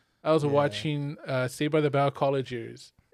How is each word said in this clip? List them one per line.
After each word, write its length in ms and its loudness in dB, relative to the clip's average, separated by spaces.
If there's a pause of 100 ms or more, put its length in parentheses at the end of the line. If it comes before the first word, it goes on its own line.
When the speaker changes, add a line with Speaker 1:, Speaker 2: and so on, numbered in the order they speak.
(240)
Speaker 1:
I 80 2
was 120 4
Speaker 2:
Yeah. 60 0
Speaker 1:
watching, 680 0 (100)
uh, 220 -2
Saved 220 -2
by 100 4
the 100 2
Bell 200 2
college 400 0
years. 420 -12 (200)